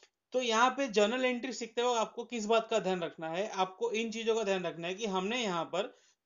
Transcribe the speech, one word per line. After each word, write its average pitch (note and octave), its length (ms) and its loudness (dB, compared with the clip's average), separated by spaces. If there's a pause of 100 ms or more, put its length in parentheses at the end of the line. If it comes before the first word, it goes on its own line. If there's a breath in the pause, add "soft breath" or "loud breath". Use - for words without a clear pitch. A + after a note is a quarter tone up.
(320 soft breath)
तो B3+ 100 2
यहाँ A#3 280 4
पे C4+ 180 -2
जर्नल G#3+ 360 4
एंट्री B3 280 0
सीखते A#3 300 -4
वक्त B3 160 2
आपको A3 260 -2
किस A3+ 200 -4
बात A3+ 260 2
का A3+ 80 2
ध्यान F#3 220 0
रखना D#3+ 280 -6
है? F#3 200 -2
आपको F#3+ 440 -2
इन A3+ 180 -2
चीजों A3 260 0
का A3+ 60 0
ध्यान F#3+ 240 0
रखना E3 220 -4
है F#3 60 -4
कि A3 120 -6
हमने G3+ 360 0
यहाँ F3 220 0
पर E3+ 320 -4 (300 soft breath)